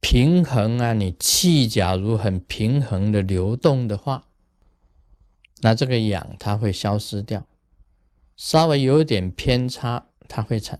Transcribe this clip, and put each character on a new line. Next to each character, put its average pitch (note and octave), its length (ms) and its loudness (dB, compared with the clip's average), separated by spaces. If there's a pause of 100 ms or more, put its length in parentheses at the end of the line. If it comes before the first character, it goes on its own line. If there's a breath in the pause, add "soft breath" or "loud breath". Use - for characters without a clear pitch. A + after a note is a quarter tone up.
平 D#3+ 420 4
衡 A#2 340 0
啊， A#2+ 140 0
你 G2 260 -2
气 D3+ 520 2
假 F#2 260 0
如 G#2 220 0
很 G2+ 240 0
平 A#2+ 400 -2
衡 G#2 320 -2
的 G2+ 80 2
流 F#2+ 340 0
动 C3 320 0
的 G#2 100 -4
话， C3+ 300 -8 (1300)
那 A2+ 120 4
这 A#2 120 0
个 B2+ 120 0
痒 G2+ 400 -4
它 G#2 200 -4
会 G#2+ 160 0
消 G#2 260 -2
失 G2+ 220 -8
掉， G2+ 240 -8 (880)
稍 D#3+ 320 2
微 C#3+ 140 2
有 C3+ 180 4
一 D#3 60 4
点 F#2 260 -2
偏 B2+ 380 -2
差， A#2+ 380 -6 (200)
它 - 140 -6
会 A2 180 -4
产 - 200 -12